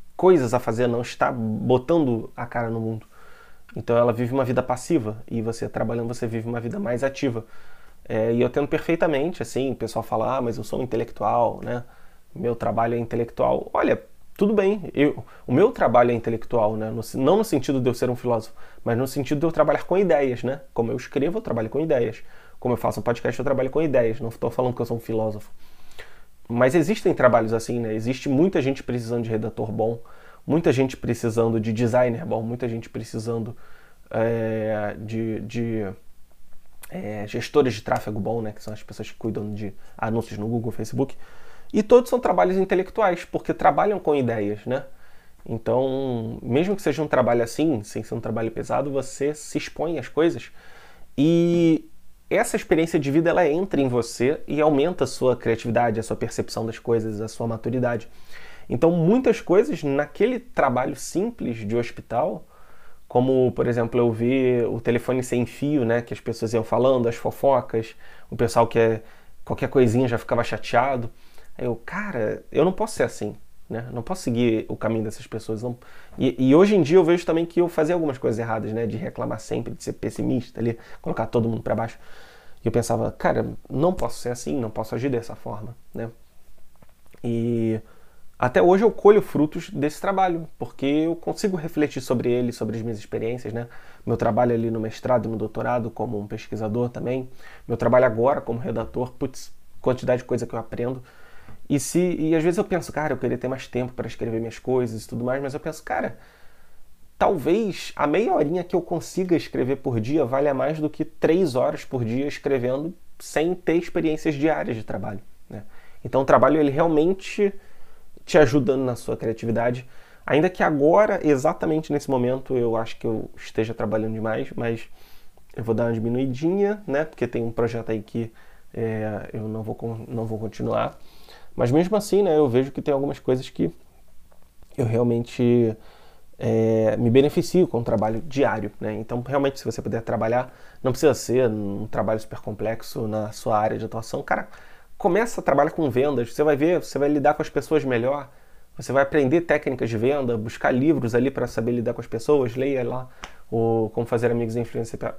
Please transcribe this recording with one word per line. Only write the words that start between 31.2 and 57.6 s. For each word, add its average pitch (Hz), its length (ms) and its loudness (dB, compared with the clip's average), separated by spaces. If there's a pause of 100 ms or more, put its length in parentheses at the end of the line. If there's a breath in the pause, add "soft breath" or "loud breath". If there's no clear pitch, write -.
de 110 140 -2
designer 120 500 2
bom, 110 200 -4
muita 120 260 -4
gente 113 200 -8
precisando, 113 680 -6 (540 soft breath)
é, 110 880 -2
de, 110 420 -4
de, 110 460 -4 (1040)
é, 107 360 -8
gestores 120 460 2
de 104 80 -8
tráfego 113 380 -2
bom, 113 200 -2
né? 107 120 -6
Que - 100 -12
são 107 100 -10
as 110 120 -12
pessoas - 260 -12
que - 80 -14
cuidam 107 380 -4
de 101 180 -6 (240 soft breath)
anúncios 110 400 -2
no 104 100 -4
Google, 117 240 -2
Facebook. 120 460 -2 (560 loud breath)
E 214 100 4
todos 247 260 8
são 247 100 2
trabalhos 185 380 4
intelectuais, 185 680 2
porque - 280 -4
trabalham 180 460 4
com 151 160 2
ideias, 110 500 0
né? 131 200 -2 (600 soft breath)
Então, 120 960 -2
mesmo 156 340 0
que - 60 -8
seja 151 200 0
um 147 60 -2
trabalho 120 360 4
assim, 139 400 0
sem 113 200 -10
ser - 100 -10
um 117 60 -4
trabalho 113 320 -4
pesado, 120 400 -4
você 139 420 -4
se - 240 -8
expõe 156 420 -4
às 123 80 -8
coisas. 147 440 0 (640 loud breath)
E 170 720 6 (400)
essa 208 260 0
experiência 165 440 2
de 139 120 0
vida, 165 180 4
ela 170 180 4
entra 160 320 0
em 135 80 4
você 123 600 0
e 147 120 -2
aumenta 156 460 4
a - 20 0
sua 127 280 2
criatividade, 117 640 0
a 107 40 -2
sua - 120 -4
percepção 110 500 -4
das 113 140 -8
coisas, 110 420 -2
a 110 60 -6
sua 117 200 -6
maturidade. 117 640 -2 (600 loud breath)